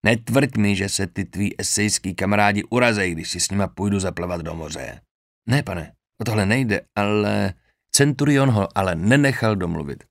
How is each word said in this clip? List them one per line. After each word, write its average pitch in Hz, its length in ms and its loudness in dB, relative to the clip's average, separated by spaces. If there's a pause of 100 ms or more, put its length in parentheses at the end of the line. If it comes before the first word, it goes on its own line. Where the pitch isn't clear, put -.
Netvrď 117 520 2
mi, 101 180 2
že 98 140 -2
se 98 180 -2
ty 95 180 -6
tví - 360 -4
esejský 101 540 -2
kamarádi 104 480 2
urazej, 110 480 0
když 82 180 -8
si 90 100 -8
s - 120 -2
nima 98 160 0
půjdu 101 320 -2
zaplavat 90 420 -4
do 80 140 -8
moře. 76 460 -12 (480)
Ne, 139 140 2
pane, 87 300 -8 (280)
o - 20 -4
tohle 107 220 0
nejde, 113 360 2 (140)
ale 104 580 0 (380)
Centurion 143 580 4
ho 101 280 2
ale 95 180 0
nenechal 113 600 2
domluvit. 82 560 -6